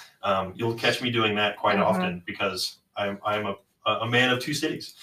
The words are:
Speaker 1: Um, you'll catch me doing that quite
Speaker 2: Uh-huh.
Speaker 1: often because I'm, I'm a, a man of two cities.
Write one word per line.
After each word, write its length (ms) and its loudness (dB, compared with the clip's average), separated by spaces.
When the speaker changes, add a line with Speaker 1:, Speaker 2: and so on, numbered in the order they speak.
Speaker 1:
Um, 340 0
you'll 180 0
catch 260 0
me 100 -2
doing 260 2
that 200 0
quite 220 2
Speaker 2:
Uh-huh. 120 4
Speaker 1:
often 360 0
because 520 -4
I'm, 280 -2
I'm 220 0
a, 80 -4
a 220 0
man 220 4
of 100 0
two 140 -4
cities. 480 -4